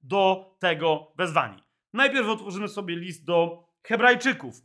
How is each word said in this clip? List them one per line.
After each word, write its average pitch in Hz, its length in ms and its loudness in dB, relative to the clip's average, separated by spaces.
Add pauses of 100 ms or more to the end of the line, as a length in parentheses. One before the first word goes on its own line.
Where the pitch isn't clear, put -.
do 190 560 0
tego 160 560 0
wezwani. 151 480 -2 (300)
Najpierw 262 340 2
otworzymy 202 400 -6
sobie 190 280 -8
list 170 300 -12
do 170 400 0 (180)
Hebrajczyków. 240 800 2